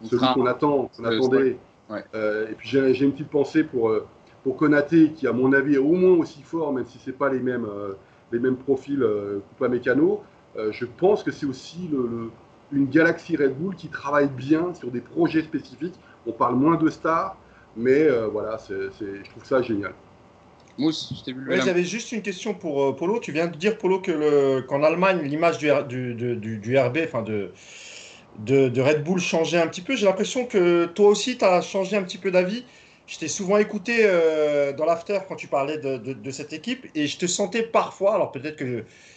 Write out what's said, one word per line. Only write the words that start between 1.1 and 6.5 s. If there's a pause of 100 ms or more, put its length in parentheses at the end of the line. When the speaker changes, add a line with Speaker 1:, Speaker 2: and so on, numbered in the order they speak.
Speaker 1:
attendait. (320)
Speaker 2:
ouais. (100)
Speaker 1:
Euh,
et
puis
j'ai,
j'ai
une
petite
pensée
pour,
euh, (360)
pour
Konaté
qui
à
mon
avis
est
au
moins
aussi
fort,